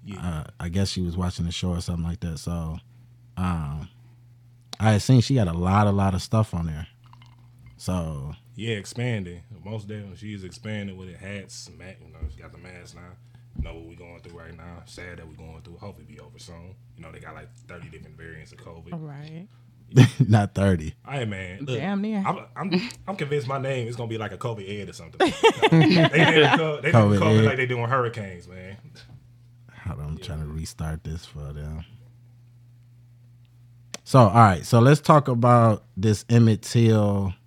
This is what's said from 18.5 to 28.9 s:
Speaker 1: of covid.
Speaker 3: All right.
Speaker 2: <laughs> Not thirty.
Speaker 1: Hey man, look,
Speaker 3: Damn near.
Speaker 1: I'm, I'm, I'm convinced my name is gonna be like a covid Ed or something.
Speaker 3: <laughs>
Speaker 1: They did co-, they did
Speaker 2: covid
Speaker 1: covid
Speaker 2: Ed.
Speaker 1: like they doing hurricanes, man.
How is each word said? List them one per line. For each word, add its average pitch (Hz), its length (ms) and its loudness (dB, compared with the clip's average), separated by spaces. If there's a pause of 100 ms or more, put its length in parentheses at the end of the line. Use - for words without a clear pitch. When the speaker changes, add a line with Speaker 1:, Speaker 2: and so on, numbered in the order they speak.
Speaker 1:
of - 60 -20
covid. 82 360 -20
Speaker 3:
All 170 60 -12
right. 156 480 -16 (720)
Speaker 2:
<laughs> 127 80 4
Not 104 280 4
thirty. 90 400 0 (120)
Speaker 1:
Hey 131 180 -6
man, 95 400 -10
look, 131 120 -6
Speaker 3:
Damn 196 240 -4
near. 208 240 -4
Speaker 1:
I'm, 175 140 -4 (160)
I'm, 180 340 -4 (180)
I'm 196 80 -8
convinced 147 320 -6
my 135 120 -4
name 127 280 -4
is 120 80 -10
gonna 117 140 -8
be 113 80 -6
like 104 160 -6
a 90 40 -14
covid 107 300 -8 (140)
Ed 90 80 -12
or 85 40 -18
something. - 260 -20
Speaker 3:
<laughs> 339 120 2 (400)
Speaker 1:
They 165 80 8
did 160 800 6
co-, 156 240 -2
they 143 100 0
did 127 40 4
Speaker 2:
covid 104 240 6
Speaker 1:
covid 107 200 4
Speaker 2:
Ed. 110 60 6
Speaker 1:
like 127 120 2
they 127 100 -2
doing 120 180 -4
hurricanes, 110 640 -4
man. 92 280 -16 (1080)